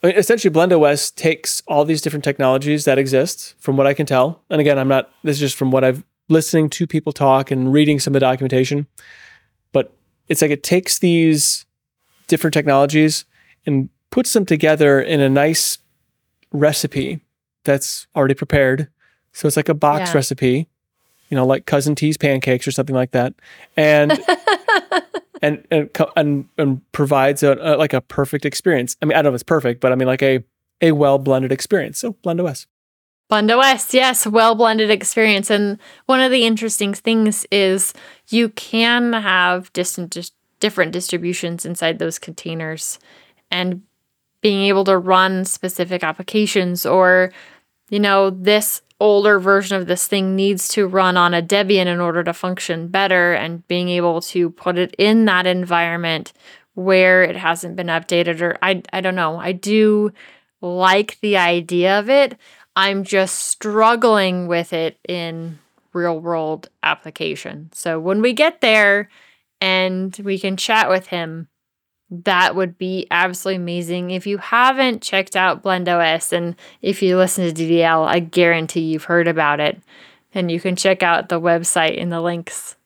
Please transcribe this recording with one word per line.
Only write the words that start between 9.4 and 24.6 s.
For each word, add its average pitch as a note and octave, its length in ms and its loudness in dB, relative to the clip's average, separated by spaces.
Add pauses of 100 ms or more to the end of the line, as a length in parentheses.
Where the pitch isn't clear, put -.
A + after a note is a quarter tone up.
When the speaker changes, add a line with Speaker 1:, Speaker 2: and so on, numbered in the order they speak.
Speaker 1:
But C3+ 200 0 (360)
it's D#3+ 120 -2
like D3+ 120 2
it C#3+ 100 -4
takes - 340 0
these E3 680 2 (640)
different E3 260 0
technologies D3+ 680 2 (420)
and C3+ 220 0 (220)
puts B3 220 0
them G3+ 140 2
together D#3 540 4
in B2+ 200 0
a C3+ 80 4
nice D3 500 2 (720)
recipe D3 680 -2 (440)
that's - 500 -2
already C#3 200 2
prepared. C#3 540 0 (440)
So - 160 -2
it's D3 80 0
like D#3 120 0
a E3 60 2
box D3+ 360 0
Speaker 2:
Yeah. E3 80 -6
Speaker 1:
recipe, C3 500 -2 (640)
you C#3+ 60 -2
know, B2+ 80 2
like C3 220 0
Cousin C#3+ 300 0
T's D3+ 200 -2
pancakes C3 500 0
or C#3 40 -4
something C3 260 -4
like B2+ 140 -2
that. B2+ 240 -2 (420)
And D3+ 360 4 (680)